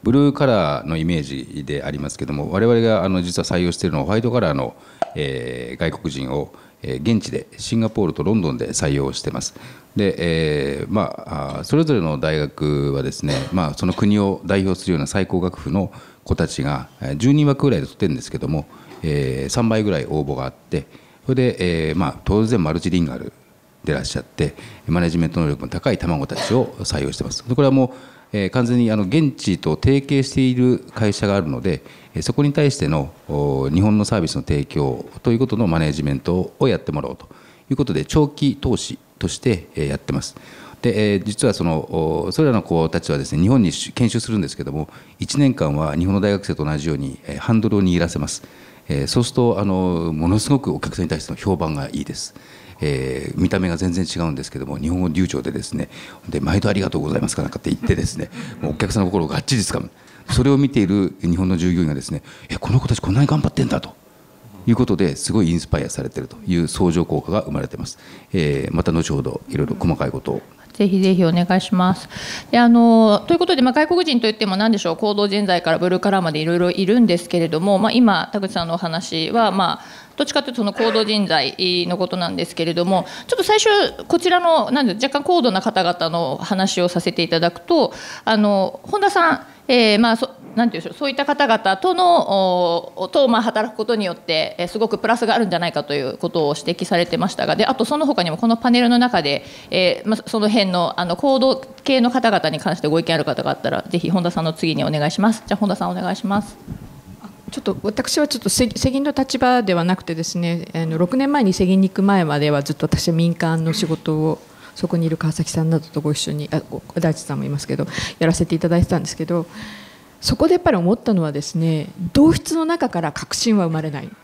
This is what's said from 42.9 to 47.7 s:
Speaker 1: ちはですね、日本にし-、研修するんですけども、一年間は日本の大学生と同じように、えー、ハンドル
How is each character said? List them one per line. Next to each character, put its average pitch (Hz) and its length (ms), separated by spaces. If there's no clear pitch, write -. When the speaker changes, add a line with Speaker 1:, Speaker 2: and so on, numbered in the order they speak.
Speaker 1:
ち - 100
は 71 60
で 67 80
す 73 100
ね、 78 60
日 95 80
本 127 120
に 87 100
し-、 - 220
研 120 160
修 117 100
す 113 120
る 107 60
ん 95 40
で 71 60
す - 80
け - 80
ど 67 80
も、 76 180
一 - 200
年 135 140
間 73 220
は 76 200
日 87 100
本 98 80
の 98 80
大 101 120
学 95 120
生 87 100
と 78 80
同 76 140
じ 73 100
よ 76 60
う 71 40
に、 67 280
え 73 100
ー、 - 40
ハ - 140
ン 110 80
ド 107 80
ル 104 80